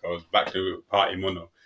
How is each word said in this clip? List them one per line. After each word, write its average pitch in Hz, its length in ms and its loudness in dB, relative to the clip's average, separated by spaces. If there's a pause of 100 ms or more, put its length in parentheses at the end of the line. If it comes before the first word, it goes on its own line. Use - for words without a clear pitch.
I - 20 -4
was 85 240 -6
back - 220 2
to 92 360 -2
party 95 280 2
mono. 92 320 -4 (160)